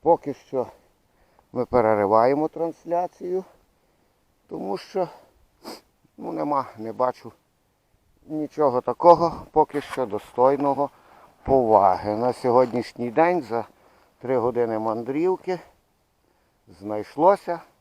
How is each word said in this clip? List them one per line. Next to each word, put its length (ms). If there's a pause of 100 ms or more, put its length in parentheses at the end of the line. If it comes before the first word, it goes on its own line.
поки 340
що 320 (840)
ми 120
перериваємо 840
трансляцію, 960 (1040)
тому 300
що, 300 (1080)
ну, 160
нема, 340 (120)
не 140
бачу 400 (920)
нічого 540
такого, 680
поки 300
що 260
достойного 840 (520)
поваги. 760
На 160
сьогоднішній 760
день 320
за... 220 (540)
Три 200
години 400
мандрівки 800 (1200)
знайшлося 800 (200)